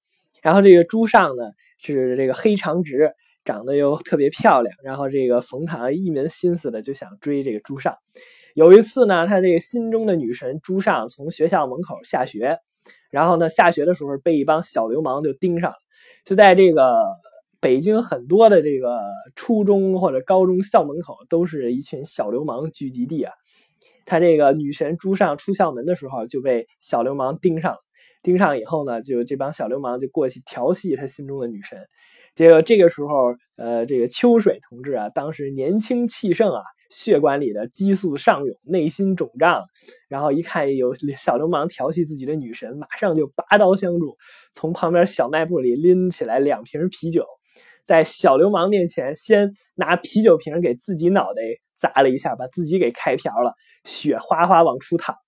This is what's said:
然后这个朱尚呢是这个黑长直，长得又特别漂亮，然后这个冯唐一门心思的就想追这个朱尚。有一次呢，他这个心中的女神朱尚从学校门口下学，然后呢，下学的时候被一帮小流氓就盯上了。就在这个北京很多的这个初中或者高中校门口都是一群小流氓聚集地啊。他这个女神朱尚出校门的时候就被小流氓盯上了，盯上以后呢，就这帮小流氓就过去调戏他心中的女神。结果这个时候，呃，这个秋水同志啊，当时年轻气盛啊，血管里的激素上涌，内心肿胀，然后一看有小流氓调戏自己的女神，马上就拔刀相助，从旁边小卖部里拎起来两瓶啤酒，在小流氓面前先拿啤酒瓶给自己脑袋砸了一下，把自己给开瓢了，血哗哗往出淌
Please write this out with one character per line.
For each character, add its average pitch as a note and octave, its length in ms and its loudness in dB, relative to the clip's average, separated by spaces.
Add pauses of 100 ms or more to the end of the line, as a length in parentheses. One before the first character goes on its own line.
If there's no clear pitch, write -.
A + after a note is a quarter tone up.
(420)
然 D#3+ 100 4
后 G3 100 6
这 G3 120 10
个 E3+ 80 10
朱 A3 240 0
尚 F3 300 4
呢 A#2+ 80 -8 (340)
是 C3 380 -2
这 C3+ 100 0
个 B2+ 80 0
黑 G#3 220 0
长 F3 260 -4
直， D3+ 300 0 (320)
长 A2 200 -8
得 C3+ 100 -4
又 C#3+ 220 0
特 - 200 -4
别 C#3 140 0
漂 D3+ 320 2
亮， A2 120 -6 (100)
然 C3+ 100 -6
后 C#3 140 -6
这 C3+ 180 -2
个 A#2+ 140 2
冯 C3 260 -8
唐 C3+ 280 -6
一 F#3 160 -4
门 C#3+ 180 -4
心 F3 280 -2
思 C#3+ 140 -8
的 A2 120 -8
就 C3+ 100 -10
想 - 160 -16 (120)
追 C#3+ 220 -4
这 C3+ 100 -4
个 G#2 80 -8
朱 C#3 180 -12
尚。 C#3 160 -6 (600)
有 D#3+ 180 10
一 A3 100 12
次 A#3 240 0
呢， F3 200 2
他 G3 140 2
这 F#3 120 2
个 E3 80 2
心 A3+ 300 -6
中 A3+ 160 -2
的 F#3+ 100 0
女 B2 160 -4
神 B2+ 300 -10
朱 F#3+ 180 -4
尚 D3+ 280 -2
从 C#3+ 220 -14
学 D#3 180 -2
校 E3 180 0
门 B2+ 160 -10
口 G#2+ 220 -12
下 C3 220 -4
学， A2+ 320 -4 (520)
然 D3+ 180 2
后 F3 80 4
呢， E3 120 0
下 F3 220 4
学 D3+ 140 -2
的 F3 100 2
时 D3 100 -8
候 C#3 140 -6
被 D#3+ 180 0
一 C#3 80 0
帮 D#3 180 0
小 A2+ 260 -6
流 A#2+ 120 -4
氓 C3+ 220 -4
就 D3 100 -4
盯 E3+ 280 -4
上 E3+ 100 -4
了。 - 60 -14 (480)
就 F#3+ 120 -6
在 G3 180 10
这 F#3 180 6
个 B2+ 320 4 (560)
北 C3+ 200 2
京 G#3+ 220 0
很 B2+ 240 -10
多 G#3 240 6
的 F#3 100 6
这 D3 180 0
个 A#2+ 220 -4 (360)
初 G#3+ 280 -2
中 F#3+ 360 0
或 F3+ 100 0
者 E3+ 160 -2
高 F#3 200 2
中 F#3 160 0
校 G3 220 2
门 D3 160 -8
口 C3 160 -16 (120)
都 E3+ 180 0
是 C#3 260 -6
一 C3 80 -4
群 D3 240 -14
小 A#2+ 260 -8
流 C3 140 -4
氓 D3 260 -8
聚 C#3 200 -12
集 B2 160 -8
地 D3 160 -6
啊。 - 100 -10 (720)
他 E3+ 140 0
这 E3 180 4
个 C#3+ 160 4
女 D3 200 -4
神 D#3 240 -6
朱 F#3+ 180 -4
尚 F#3+ 240 0
出 G3 160 -6
校 E3+ 180 0
门 B2+ 140 -10
的 F3 80 -2
时 C#3 140 -10
候 A#2+ 180 -8
就 C3 140 -8
被 B2 260 -2 (140)
小 A#2+ 220 -2
流 C3+ 120 -4
氓 C#3 240 -4
盯 E3 220 -2
上 D#3 120 -4
了， G2 60 -16 (440)
盯 F3+ 140 0
上 D#3+ 220 0
以 A2 60 -8
后 D3 200 -6
呢， A#2 160 -6
就 B2+ 220 -4
这 C3+ 140 -8
帮 C3+ 160 -6
小 A#2 160 -8
流 B2+ 100 -6
氓 B2+ 220 -8
就 C3+ 80 -6
过 C#3+ 200 -4
去 B2+ 160 -14
调 C3 280 -4
戏 F3+ 240 -6
他 B2+ 100 -10
心 C#3 220 -16
中 C#3 120 -10
的 A#2+ 60 -6
女 G#2+ 160 -12
神。 - 160 -20 (560)
结 E3 160 8
果 D#3+ 120 10
这 A3 160 2
个 F3 100 6
时 D3 140 -4
候， C3+ 320 -2 (220)
呃， A#2 300 -4
这 C3+ 120 -2
个 A#2+ 80 0
秋 A#3 340 2
水 D#3 180 2 (100)
同 B2 140 -20
志 C#3+ 120 -8
啊， G#2+ 160 -6
当 D3 220 -6
时 C#3 180 -10
年 C#3 280 -4
轻 A#3+ 300 -2
气 G3 240 -4
盛 G3+ 200 2
啊， G#2+ 100 -6 (260)
血 - 320 0
管 C#3+ 200 2
里 B2 120 -4
的 G#2 160 -8
激 G3 260 -2
素 F#3 220 -4
上 C#3+ 280 0
涌， A#2+ 180 -6
内 B2 260 -2
心 F#3+ 280 -2
肿 E3 220 -6
胀， D3 260 2 (440)
然 C#3 120 -8
后 D3 100 -2
一 C#3+ 100 -2
看 C#3+ 360 -4
有 B2+ 180 -2 (220)
小 B2 200 -2
流 D3+ 120 -4
氓 D#3+ 200 -2
调 C#3 220 -6
戏 E3+ 140 -4
自 D3+ 100 -8
己 C3+ 100 -12
的 D3 120 -6
女 B2 160 -10
神， A#2 260 -16
马 D3 80 -16 (100)
上 F#3 200 -2
就 D#3 100 0
拔 - 320 0
刀 G3 160 4
相 F3 240 -2
助， D#3 180 -4 (380)
从 D#3+ 180 -6
旁 E3+ 200 -4
边 F3 140 4
小 C#3 220 -2
卖 D#3 160 -2
部 E3+ 140 -2
里 B2+ 160 0
拎 F3+ 340 2
起 - 160 -6
来 A#2 140 -2
两 C3+ 240 0
瓶 D3+ 260 -6
啤 E3 220 -8
酒， E3 160 -2 (580)
在 E3 200 4
小 D3 320 2
流 E3+ 120 4
氓 G3 220 0
面 F#3 180 0
前 C#3 280 -8
先 G3+ 340 0 (240)
拿 F3 220 0
啤 - 260 -2
酒 F#3 140 6
瓶 D#3+ 240 -6
给 C3 160 -2
自 F#3 180 -10
己 E3 140 -2
脑 F3 260 0
袋 A2 80 -8 (340)
砸 - 240 0
了 C#3 100 4
一 C3 60 -2
下， C3+ 200 -8
把 B2+ 100 -12
自 E3+ 180 -8
己 E3 140 -2
给 B2 140 0
开 C3+ 240 -4
瓢 C3+ 160 -8 (100)
了， A#2+ 120 -2 (300)
血 - 340 -4
哗 E3+ 280 0
哗 F3 160 4
往 C3 160 0
出 - 180 -4
淌 - 200 -8 (120)